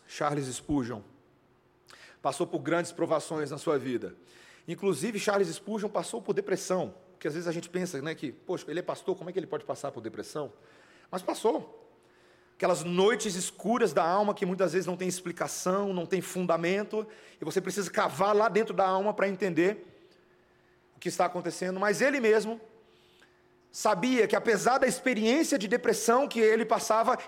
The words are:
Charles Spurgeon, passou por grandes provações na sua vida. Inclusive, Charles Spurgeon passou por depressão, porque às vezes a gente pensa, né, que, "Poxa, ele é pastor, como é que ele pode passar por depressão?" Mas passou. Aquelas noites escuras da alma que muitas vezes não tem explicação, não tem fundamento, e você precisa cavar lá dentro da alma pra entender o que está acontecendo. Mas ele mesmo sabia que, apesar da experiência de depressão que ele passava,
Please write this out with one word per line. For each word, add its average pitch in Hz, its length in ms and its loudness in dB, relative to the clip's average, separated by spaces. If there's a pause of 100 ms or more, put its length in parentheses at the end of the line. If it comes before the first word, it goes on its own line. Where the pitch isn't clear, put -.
Charles 147 400 -2
Spurgeon, 123 540 -4 (1200)
passou 147 260 -2
por 175 120 -4
grandes 170 340 -2
provações 156 580 -2
na 151 60 -8
sua 147 220 0
vida. 113 360 -4 (520)
Inclusive, 190 520 -2
Charles 202 300 2
Spurgeon 196 400 -6
passou 185 320 -6
por 196 140 -2
depressão, 185 600 -2 (180)
porque - 160 -8
às 147 40 -2
vezes 170 160 -6
a 165 40 0
gente 170 180 -8
pensa, 180 320 -4
né, 160 120 -6
que, 139 160 -8
"Poxa, - 380 -8
ele 160 120 -4
é - 20 -2
pastor, 175 340 -4
como 170 140 -12
é - 20 -8
que 185 60 -6
ele 165 80 -2
pode 147 180 -6
passar 135 260 -6
por 120 120 -10
depressão?" - 500 -8 (580)
Mas 185 120 -6
passou. - 680 -2 (680)
Aquelas 170 280 0
noites 190 520 2
escuras 202 580 0
da 170 100 4
alma 202 300 2
que 196 100 -4
muitas 180 300 2
vezes 180 120 0
não 180 100 -2
tem 185 120 -4
explicação, 185 840 -2
não 175 100 -2
tem 180 160 -2
fundamento, 185 840 -2 (340)
e 156 40 -8
você 180 160 -2
precisa 185 300 -4
cavar 196 460 2
lá 220 120 4
dentro 214 260 0
da 190 120 4
alma 196 280 2
pra 196 140 2
entender 190 580 0 (1080)
o - 40 -20
que 175 100 -8
está 180 160 2
acontecendo. 180 560 -4
Mas 202 220 2
ele 269 180 2
mesmo 220 400 4 (1120)
sabia 214 560 2
que, 214 80 0
apesar 214 440 2
da 262 100 4
experiência 254 680 2
de 196 120 -4
depressão 240 580 2
que 233 140 -2
ele 220 240 6
passava, 220 520 2 (120)